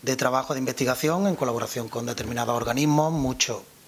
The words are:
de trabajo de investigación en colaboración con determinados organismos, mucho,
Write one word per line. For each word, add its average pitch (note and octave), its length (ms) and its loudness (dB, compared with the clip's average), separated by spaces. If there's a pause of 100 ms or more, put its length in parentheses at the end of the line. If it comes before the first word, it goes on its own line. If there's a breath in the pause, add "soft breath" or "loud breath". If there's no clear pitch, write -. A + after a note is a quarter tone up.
de C3 140 0
trabajo B2+ 360 0
de C3+ 60 -2
investigación C3 680 0
en F3 80 2
colaboración A#2 520 -2
con A#2+ 180 -6
determinados A#2+ 500 -2
organismos, D3 560 2
mucho, B2+ 520 0 (240)